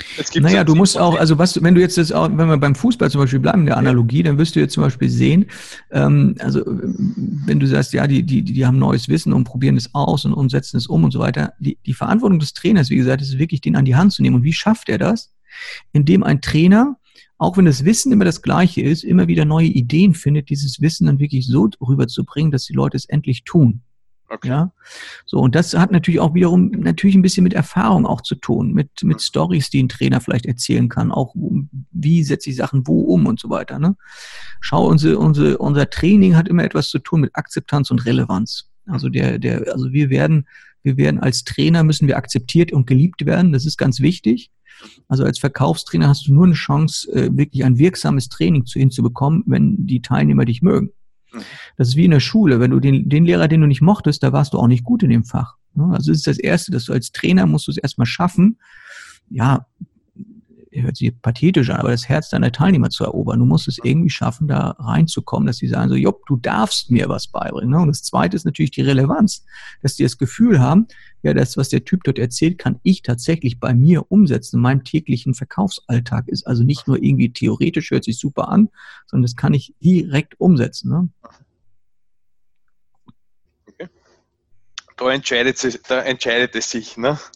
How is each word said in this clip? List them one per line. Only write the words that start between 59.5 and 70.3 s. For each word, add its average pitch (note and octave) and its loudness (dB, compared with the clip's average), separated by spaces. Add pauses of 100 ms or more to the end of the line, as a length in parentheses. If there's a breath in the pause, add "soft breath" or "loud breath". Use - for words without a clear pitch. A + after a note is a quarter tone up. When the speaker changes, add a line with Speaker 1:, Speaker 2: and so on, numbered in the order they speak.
Speaker 2:
hört B2+ -6
sich A#2+ -2
pathetisch C3 0
an, - -4
aber B2 -2
das A#2+ -4
Herz D#3 -2
deiner B2 0
Teilnehmer D3 2
zu - -6
erobern. A2+ -2
Du A#2+ 2
musst D#3 2
es C3 -8
irgendwie D3+ 0
schaffen, - -4
da C#3+ -2
reinzukommen, C#3 -2
dass B2 -4
die B2+ -6
sagen B2 -2
so, C3 0
„Jopp, D#3 -2
du C#3+ -2
darfst - -4
mir A#2+ 0
was - -6
beibringen“, - -6
ne? D3 2
Und F3 2
das C#3 -4
Zweite E3 -2
ist D#3+ -8
natürlich D#3 -2
die - -6
Relevanz, C#3 0 (360 loud breath)
dass - -4
die C#3 -2
das C3 -2
Gefühl G3+ 2